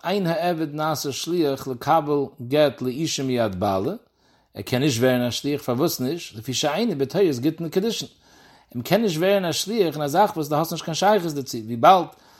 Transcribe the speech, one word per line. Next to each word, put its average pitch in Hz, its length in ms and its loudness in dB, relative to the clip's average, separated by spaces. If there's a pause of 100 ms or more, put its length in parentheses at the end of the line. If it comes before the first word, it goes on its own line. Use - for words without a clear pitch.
אין 185 240 -2
העבד 165 460 -2
נעשה 151 380 -4
שליח 147 560 -2
לקבל 147 560 2 (180)
גט 139 400 2
לאישה 135 420 -4
מיד 113 360 0
בעלה, 101 340 0 (600)
ער - 80 -10
קען 123 200 -2
נישט 135 180 2
ווערן 123 220 4
א 120 100 -2
שליח, 143 300 -4
פארוואס 131 400 -2
נישט, 151 340 -6
לפי 113 180 -8
שהיינו 156 440 0
בתורת 143 420 2
גיטין 160 300 -2
קידושין. 190 380 -2 (680)
ער 127 60 -4
קען 180 200 2
נישט 175 160 0
ווערן 190 280 2
א 165 60 -2
שליח, 180 420 0
אין 151 60 -8
דער 147 80 -2
זאך, 185 280 2
וואס 151 120 -2
דו 147 80 0
האסט 160 160 0
נישט 165 140 -8
קיין 160 100 -4
שייכות 185 380 2
דערצו. 131 240 -6
ווי 113 180 -6
באלד 165 320 8 (320)